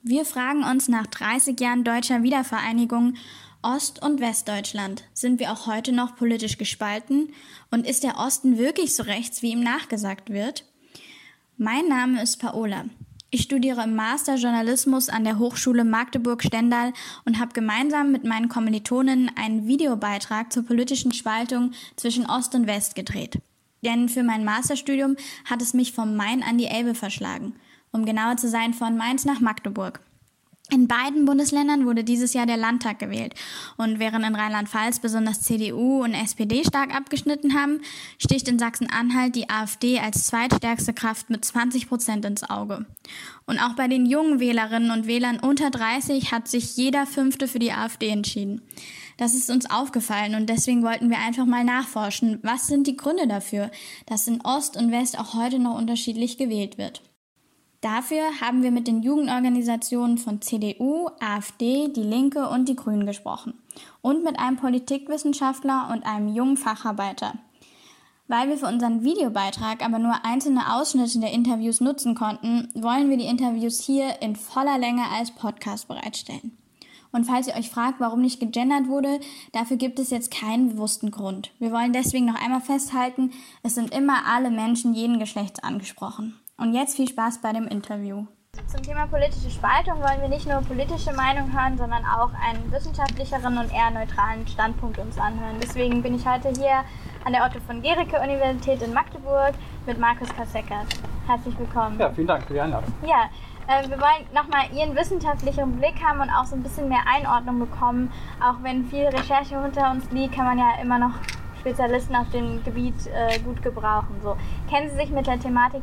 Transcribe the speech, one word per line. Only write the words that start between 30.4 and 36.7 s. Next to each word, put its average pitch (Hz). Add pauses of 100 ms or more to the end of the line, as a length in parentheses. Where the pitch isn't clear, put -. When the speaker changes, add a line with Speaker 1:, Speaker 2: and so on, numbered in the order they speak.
Speaker 1:
In 254
beiden 277
Bundesländern 285
wurde 233
dieses 240
Jahr 240
der 233
Landtag 226
gewählt. 214 (420)
Und 220
während 220
in 220
Rheinland-Pfalz 214
besonders 220
C 226
D 214
U 262
und 233
S 220
P 214
D 240
stark 277